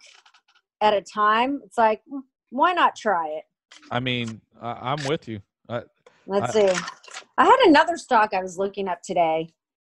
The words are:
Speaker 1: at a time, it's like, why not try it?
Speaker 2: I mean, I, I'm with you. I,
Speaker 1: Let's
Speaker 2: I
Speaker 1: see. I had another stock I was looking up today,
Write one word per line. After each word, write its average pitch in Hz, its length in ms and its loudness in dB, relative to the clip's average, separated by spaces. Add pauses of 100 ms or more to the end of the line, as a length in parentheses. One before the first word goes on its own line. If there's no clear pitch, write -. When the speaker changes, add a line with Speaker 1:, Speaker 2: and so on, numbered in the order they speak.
(800)
Speaker 1:
at 214 120 2
a 196 80 0
time, 226 640 0
it's 196 140 -10
like, 220 220 2 (500)
why 311 220 2
not 294 220 0
try 175 340 -2
it? 156 160 -10 (440)
Speaker 2:
I 120 100 -2
mean, 120 400 -4 (220)
I, 117 320 -8
I'm 147 140 -8
with 156 200 -4
you. 107 140 -10 (260)
I, 113 140 -8 (460)
Speaker 1:
Let's 196 280 -2
Speaker 2:
I 208 180 4
Speaker 1:
see. 175 80 -2 (580)
I 262 60 4
had 480 200 6
another 320 320 6
stock 214 380 0
I 185 80 -2
was 185 160 -10
looking 196 280 -4
up 175 140 -6
today, 165 480 -2 (320)